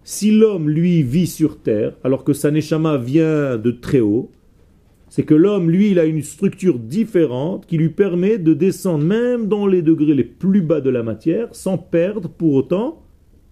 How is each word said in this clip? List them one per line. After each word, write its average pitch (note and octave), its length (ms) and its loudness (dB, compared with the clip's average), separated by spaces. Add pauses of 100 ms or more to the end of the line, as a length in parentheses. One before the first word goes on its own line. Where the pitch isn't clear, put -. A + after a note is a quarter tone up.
Si - 280 -2
l'homme, G#3+ 380 4
lui, E3 340 2
vit D3+ 240 0
sur - 320 -2
terre, A#2 460 -2
alors C3 200 -2
que D3 80 0
sa D3 180 -2
neshama D#3 480 0
vient C#3+ 580 0
de A2+ 140 -2
très B2 300 0
haut, G#2+ 300 0 (800)
c'est C#3 120 -2
que D3+ 120 2
l'homme, F3 360 2
lui, G3 220 2
il F3 80 2
a D#3+ 60 2
une D#3+ 160 -2
structure F#3 540 -2
différente D3+ 880 -2
qui E3 120 -2
lui D#3+ 120 0
permet F#3+ 460 0
de D#3+ 160 2
descendre F3 520 0
même A#3 420 0
dans G3+ 220 -2
les F#3 120 2
degrés D3+ 340 2
les B2 100 2
plus F#3+ 360 0
bas D#3 200 0
de C3 100 -2
la A#2+ 140 -2
matière E3 500 -4
sans F#3 240 -4
perdre F3 500 -4
pour D#3 260 -2
autant F#3 460 -2 (520)